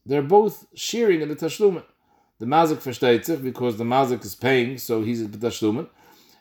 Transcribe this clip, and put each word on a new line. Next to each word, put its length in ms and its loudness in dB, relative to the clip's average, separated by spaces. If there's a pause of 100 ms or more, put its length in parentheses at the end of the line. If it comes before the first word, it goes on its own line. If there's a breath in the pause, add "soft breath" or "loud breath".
They're 160 0
both 520 2
sharing 460 0
in 80 -4
the 80 -8
tashlumin. 460 0 (560)
The 80 -10
mazik 300 2
versteht 480 0
sich 160 -4
because 360 -4
the 80 -4
mazik 400 0
is 100 -14
paying, 440 0
so 240 -2
he's 180 -2
a 60 -4
b'tashlumin. 640 -2 (520 soft breath)